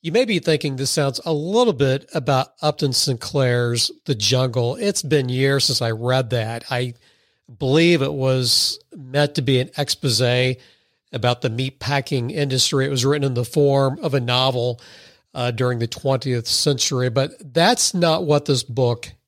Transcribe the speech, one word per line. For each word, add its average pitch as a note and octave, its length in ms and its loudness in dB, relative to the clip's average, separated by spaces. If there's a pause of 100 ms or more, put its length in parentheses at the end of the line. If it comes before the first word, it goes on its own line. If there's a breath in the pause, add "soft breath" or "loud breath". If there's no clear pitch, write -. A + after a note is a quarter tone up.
You D#3 120 -6
may A#3+ 120 2
be G#3+ 140 0
thinking C#3+ 380 0
this C3+ 140 -4
sounds C#3 360 -2
a E3 60 -2
little F#3+ 420 2
bit C3+ 400 0
about C3+ 480 0
Upton D3 320 0
Sinclair's A#2+ 960 0 (140)
The C#3+ 80 0
Jungle. B2+ 640 0
It's G3+ 260 -2
been C#3 260 0
years C3+ 360 2
since - 180 0
I A#2 80 0
read A#2+ 400 0
that. A#2 400 -4
I B2 240 -4 (640 soft breath)
believe D#3+ 420 4
it C#3+ 140 -2
was C3 640 0 (180)
meant C#3+ 380 -2
to D3 80 0
be B2+ 180 4
an G#2+ 160 -4
expose B2+ 800 0 (560 soft breath)
about A#2+ 300 -2
the A2 80 -2
meatpacking C3 840 -4
industry. C3+ 540 0
It C#3+ 40 -4
was B2+ 140 -2
written C#3 220 0
in C3 80 -2
the A#2+ 100 -2
form C#3 580 2
of D3+ 120 -2
a C#3 60 2
novel, B2 600 0 (540 loud breath)
uh, B2 160 -2
during B2 280 -2
the A#2 80 -2
twentieth B2+ 600 -2
century, B2+ 600 0
but C3+ 240 -2 (200)
that's F3+ 420 2
not E3+ 300 2
what D3 220 2
this C3+ 160 0
book A#2+ 500 -2 (160)